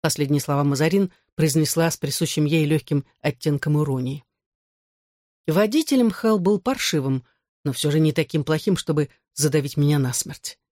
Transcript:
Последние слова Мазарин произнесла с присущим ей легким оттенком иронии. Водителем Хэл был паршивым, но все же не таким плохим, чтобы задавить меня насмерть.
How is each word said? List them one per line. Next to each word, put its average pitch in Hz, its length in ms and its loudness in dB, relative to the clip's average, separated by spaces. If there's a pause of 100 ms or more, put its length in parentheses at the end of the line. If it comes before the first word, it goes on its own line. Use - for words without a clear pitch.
Последние 147 380 0
слова 143 240 0
Мазарин 160 480 2 (220)
произнесла 160 560 2
с - 80 -6
присущим 151 480 -2
ей 151 200 2
легким 147 400 -2 (160)
оттенком 151 600 -2
иронии. 135 420 -4 (1200)
Водителем 226 640 2
Хэл 220 260 0
был 196 220 2
паршивым, 135 680 -2 (400)
но 139 80 -2
все 151 160 -2
же 151 100 2
не 156 120 4
таким 156 320 -2
плохим, 156 340 0
чтобы 151 320 -2 (240)
задавить 143 440 -2
меня 147 200 2
насмерть. - 640 -4 (140)